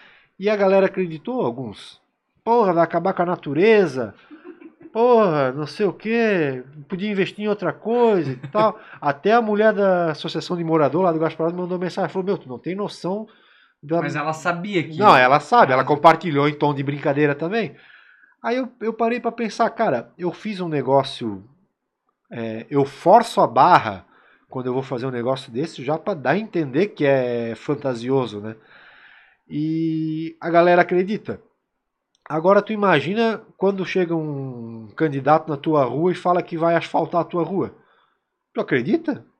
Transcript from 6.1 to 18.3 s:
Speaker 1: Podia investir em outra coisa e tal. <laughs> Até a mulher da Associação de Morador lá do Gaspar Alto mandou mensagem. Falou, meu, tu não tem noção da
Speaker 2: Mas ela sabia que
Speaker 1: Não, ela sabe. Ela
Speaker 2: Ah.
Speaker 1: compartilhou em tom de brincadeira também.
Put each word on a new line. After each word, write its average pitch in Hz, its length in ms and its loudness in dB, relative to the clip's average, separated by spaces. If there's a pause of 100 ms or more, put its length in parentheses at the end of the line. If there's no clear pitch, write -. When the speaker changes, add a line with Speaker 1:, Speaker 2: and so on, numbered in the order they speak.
Speaker 1:
Podia 196 240 -6
investir 196 320 -4
em 214 40 -2
outra 190 260 -2
coisa 214 580 0
e 127 40 -6 (120)
tal. 214 320 0 (100)
<laughs> - 120 -20
Até 147 320 0
a 240 80 6
mulher 214 320 2
da 185 380 2
Associação 160 440 -6
de 170 80 -4
Morador 160 400 2
lá 180 80 4
do 160 80 -2
Gaspar 160 280 -2
Alto 175 100 -4
mandou 180 200 -4
mensagem. 180 320 -4
Falou, 190 160 -6
meu, 190 120 -2
tu - 120 -16
não 120 100 -12
tem 170 160 -8
noção 202 520 -8 (560)
da 160 180 -2
Speaker 2:
Mas 143 140 -6
ela 151 180 -4
sabia 175 500 -4
que 156 140 -10
Speaker 1:
Não, 196 180 8
ela 131 240 6
sabe. 208 340 4
Ela 131 80 4
Speaker 2:
Ah. 131 40 0
Speaker 1:
compartilhou 151 640 4
em 151 60 -2
tom 147 200 0
de 139 100 -6
brincadeira 143 520 0
também. 180 400 -4 (680)